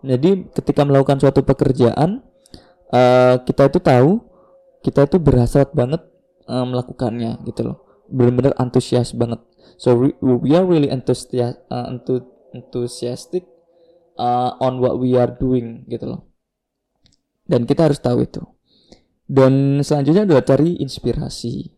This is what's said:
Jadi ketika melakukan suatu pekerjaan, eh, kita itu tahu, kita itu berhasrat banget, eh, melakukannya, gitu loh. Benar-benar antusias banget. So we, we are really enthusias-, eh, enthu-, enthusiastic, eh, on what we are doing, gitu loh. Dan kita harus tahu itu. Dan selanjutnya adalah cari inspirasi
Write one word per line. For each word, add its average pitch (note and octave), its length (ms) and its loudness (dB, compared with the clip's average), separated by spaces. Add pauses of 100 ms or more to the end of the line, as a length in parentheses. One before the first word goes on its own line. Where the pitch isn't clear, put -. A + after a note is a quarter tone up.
Jadi D3 480 0
ketika - 340 0
melakukan C#3 320 2
suatu C#3 240 2
pekerjaan, C3+ 800 0 (720)
eh, B2+ 500 6
kita C#3 240 2
itu D#3+ 160 0
tahu, D3 380 4 (640)
kita C#3+ 220 2
itu F#3+ 120 0
berhasrat C3+ 560 2
banget, D3 280 -2 (440)
eh, B2 200 -4
melakukannya, A#2+ 800 -6
gitu A#2+ 260 -6
loh. - 40 -14 (280)
Benar-benar B2 560 2
antusias B2 560 -2
banget. A#2 240 -4 (340)
So B2 220 2
we, C3 240 0
we B2+ 340 0
are F3+ 80 4
really E3 240 2
enthusias-, B2 680 -4 (100)
eh, B2 220 -10
enthu-, B2+ 420 -8 (220)
enthusiastic, B2 960 -10 (680)
eh, B2 360 -2 (100)
on B2+ 160 -2
what B2 240 -2
we B2+ 160 0
are B2 160 0
doing, B2+ 560 -6
gitu A#2 160 -10
loh. - 240 -14 (1200)
Dan A#2+ 160 0
kita D3 240 2
harus C#3 100 -2
tahu B2 240 -2
itu. - 220 -10 (800)
Dan C#3 560 2
selanjutnya D3 420 0
adalah D3+ 220 4
cari C#3+ 340 0
inspirasi - 840 -8 (120)